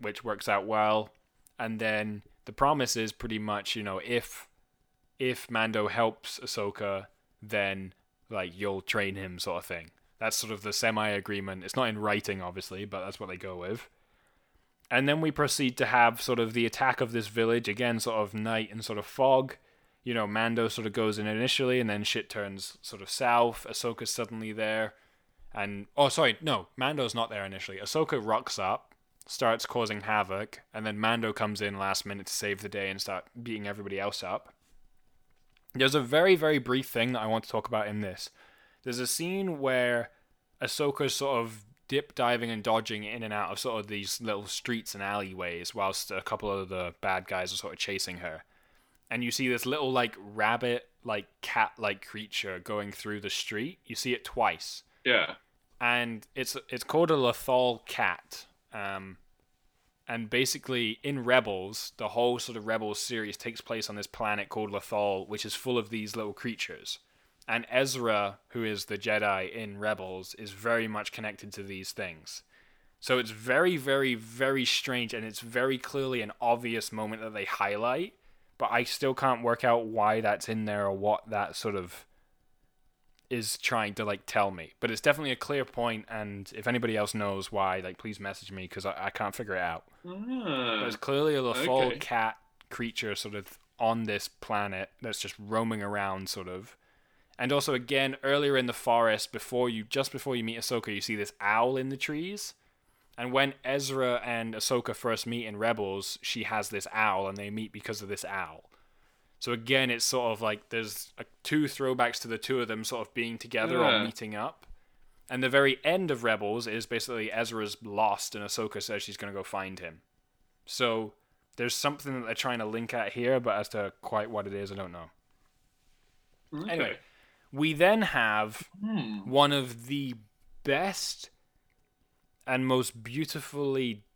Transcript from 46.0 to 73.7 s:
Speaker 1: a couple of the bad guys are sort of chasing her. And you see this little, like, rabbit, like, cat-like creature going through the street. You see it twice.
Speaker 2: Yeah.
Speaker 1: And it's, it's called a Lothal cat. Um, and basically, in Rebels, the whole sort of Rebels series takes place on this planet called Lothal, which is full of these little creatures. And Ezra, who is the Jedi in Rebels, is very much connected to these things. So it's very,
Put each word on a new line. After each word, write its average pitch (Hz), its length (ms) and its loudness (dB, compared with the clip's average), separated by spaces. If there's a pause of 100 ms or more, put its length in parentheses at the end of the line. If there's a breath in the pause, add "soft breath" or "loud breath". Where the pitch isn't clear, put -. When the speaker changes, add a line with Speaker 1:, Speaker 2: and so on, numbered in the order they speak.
Speaker 1:
a 95 120 -2
couple 107 280 -2
of 95 180 -2
the 90 320 -4
bad 92 260 0
guys 92 260 -2
are - 40 -4
sort 87 180 -8
of - 40 -18
chasing 95 400 -4
her. 80 260 -10 (640)
And 120 140 -2
you 120 60 0
see 131 180 0
this 120 180 0
little, 139 260 0
like, 120 260 2
rabbit, 113 680 2 (160)
like, 107 220 -4 (160)
cat-like 104 640 0
creature 104 520 -6
going 101 340 -4
through 104 280 -6
the 98 100 -4
street. 120 540 -4
You 113 120 -10
see 123 180 -2
it - 100 -6
twice. - 580 0 (220)
Speaker 2:
Yeah. 110 300 4 (460)
Speaker 1:
And 120 440 0 (120)
it's, 131 200 -4 (120)
it's - 160 -6
called 160 260 4
a 160 60 8
Lothal 123 720 4
cat. - 600 -2 (260)
Um, 98 460 -8 (880)
and 117 220 -4
basically, 123 720 2
in 139 220 -2
Rebels, 107 720 4
the 107 120 -4
whole 120 300 4
sort 117 180 -6
of 107 100 -6
Rebels 110 320 0
series 110 380 -4
takes 117 240 -8
place 113 300 -4
on 104 60 -8
this 101 100 -6
planet 104 420 -2
called 107 220 -2
Lothal, 101 580 0
which 104 160 -4
is 104 100 -4
full 127 240 0
of 104 120 -2
these 107 260 -4
little 107 160 -4
creatures. - 640 -6 (480)
And 120 240 0
Ezra, 117 680 2 (100)
who 117 160 -4
is 107 220 -2
the 104 120 -4
Jedi 101 560 2
in 104 240 -10
Rebels, 95 600 -4
is 107 140 -10
very 113 360 2
much 104 240 -4
connected 107 420 -10
to 104 80 -10
these 98 300 -10
things. 85 500 -10 (580)
So 127 180 2
it's 113 120 -2
very, 127 460 2